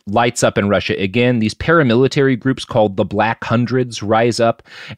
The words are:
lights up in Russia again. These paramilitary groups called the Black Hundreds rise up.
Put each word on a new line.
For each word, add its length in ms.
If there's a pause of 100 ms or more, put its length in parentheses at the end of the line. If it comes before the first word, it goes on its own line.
lights 340
up 160
in 120
Russia 280
again. 420
These 140
paramilitary 840
groups 240
called 320
the 80
Black 400
Hundreds 580
rise 380
up. 240 (340)